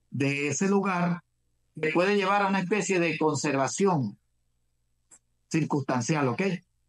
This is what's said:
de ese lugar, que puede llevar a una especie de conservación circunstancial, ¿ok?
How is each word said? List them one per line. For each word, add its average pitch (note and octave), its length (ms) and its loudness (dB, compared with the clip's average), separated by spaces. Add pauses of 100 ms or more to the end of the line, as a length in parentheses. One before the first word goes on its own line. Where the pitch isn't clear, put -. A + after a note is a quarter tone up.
(100)
de C#3+ 380 -2
ese F#3+ 200 -2
lugar, F3+ 540 0 (580)
que D#3 100 -2
puede F#3 260 2
llevar G3+ 260 2
a G3 40 0
una F#3+ 140 0
especie F#3 400 0
de D#3+ 180 0
conservación C#3+ 1000 0 (1300)
circunstancial, C#3+ 800 -2
¿ok? A#2+ 140 -2 (460)